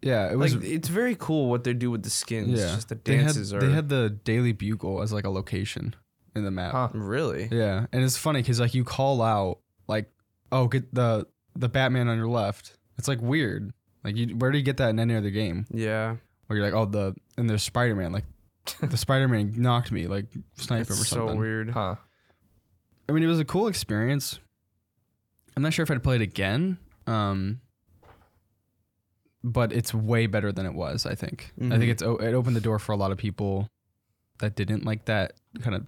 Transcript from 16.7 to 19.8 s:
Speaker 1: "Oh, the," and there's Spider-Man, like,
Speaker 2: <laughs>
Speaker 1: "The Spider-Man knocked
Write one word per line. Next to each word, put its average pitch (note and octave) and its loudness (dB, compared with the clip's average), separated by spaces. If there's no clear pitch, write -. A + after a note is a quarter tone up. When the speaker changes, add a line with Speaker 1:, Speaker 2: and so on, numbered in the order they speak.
Speaker 1:
"Oh, A2 4
the," G2+ -2
and A#2 0
there's G#2+ 0
Spider-Man, G#2+ 0
like, G2+ -4
Speaker 2:
<laughs> - -8
Speaker 1:
"The C#3+ 0
Spider-Man B2 2
knocked A#2+ 2